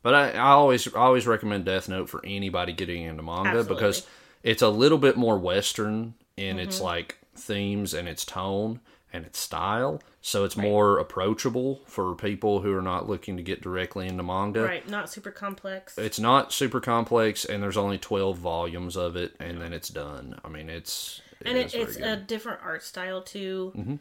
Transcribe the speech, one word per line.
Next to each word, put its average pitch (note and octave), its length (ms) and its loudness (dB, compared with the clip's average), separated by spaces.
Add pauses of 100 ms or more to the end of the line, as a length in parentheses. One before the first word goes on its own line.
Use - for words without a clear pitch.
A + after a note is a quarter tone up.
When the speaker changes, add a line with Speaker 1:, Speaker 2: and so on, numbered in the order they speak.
Speaker 1:
But A#2+ 100 6
I, C#3+ 180 6
I B2+ 180 4
always, C#3 440 8
I A2 60 0
always B2 260 6
recommend G#2 400 0
Death F#2 220 0
Note F#2+ 220 -4
for - 160 -10
anybody F#2 480 -4
getting F2 300 -4
into D#2+ 200 -8
manga F2 260 -2
Speaker 2:
Absolutely. A2+ 260 2
Speaker 1:
because G2+ 320 0 (360)
it's A2+ 180 2
a A2+ 80 8
little C3+ 280 6
bit C3+ 180 6
more A2+ 240 4
Western G#2+ 720 0 (220)
in F#2+ 240 -4
its, F#2 180 -4
Speaker 2:
Mm-hmm. F#2 80 -2
Speaker 1:
like, F2 320 -4 (180)
themes G2+ 580 -2
and F2 140 -6
its - 180 -8
tone G2+ 540 -4 (340)
and E2+ 120 -10
its - 140 -10
style. G#2 640 -2 (200)
So G2+ 220 0
it's G2 140 -2
Speaker 2:
Right. G2+ 100 -2
Speaker 1:
more G#2 320 6
approachable A#2 840 -2
for F#2 300 -4
people G2+ 460 0
who G2 140 0
are F#2 60 0
not F#2 260 -2
looking F#2+ 300 -6
to F2+ 60 -8
get F2+ 180 -6
directly F#2 460 -6
into F#2 160 -6
manga. G2 400 -2
Speaker 2:
Right, - 260 -4
not G#3 200 -8
super G3+ 220 -14
complex. F#3+ 680 -12
Speaker 1:
It's G#2+ 220 -4
not B2 340 4
super C3 260 0
complex, A2+ 680 2
and G#2 180 -4
there's G2 140 -2
only G2+ 200 0
twelve G2 400 -2
volumes F2 600 -4
of F2 180 -2
it, F2 240 -6
and E2+ 140 -8
Speaker 2:
Yeah. E2+ 100 -10
Speaker 1:
then E2+ 100 -10
it's D#2+ 160 -10
done. C#2+ 540 -12
I D#2+ 60 -14
mean, D#2 200 -14
it's, - 520 -10 (200)
it - 60 -10
Speaker 2:
And B3+ 100 -2
it, B3 100 -2
Speaker 1:
is - 60 -12
very A#3 120 -2
Speaker 2:
it's - 120 -10
Speaker 1:
good. - 100 -6
Speaker 2:
a G#3+ 100 -2
different G#3+ 460 -10
art D#3+ 200 -8
style, F#3 380 -8
too. F#3+ 540 -8
Speaker 1:
Mm-hmm. G#2+ 260 -6